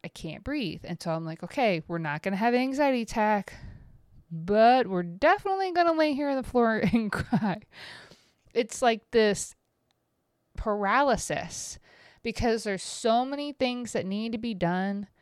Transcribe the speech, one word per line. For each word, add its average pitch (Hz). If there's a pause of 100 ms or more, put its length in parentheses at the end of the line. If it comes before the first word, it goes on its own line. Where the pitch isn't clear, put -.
I -
can't -
breathe." 254
And -
so 170
I'm 160
like, 160
"Okay, 185
we're 170
not 151
gonna 196
have 233
an 247
anxiety 269
attack, 214 (800)
but 214
we're 180
definitely 370
gonna 339
lay 311
here 285
on 269
the 254
floor 226
<laughs> 165
and 220
cry." - (960)
It's -
like 226
this 214 (1000)
paralysis 208 (460)
because 226
there's 196
so 240
many 285
things 247
that 175
need 214
to 226
be 233
done. 190 (140)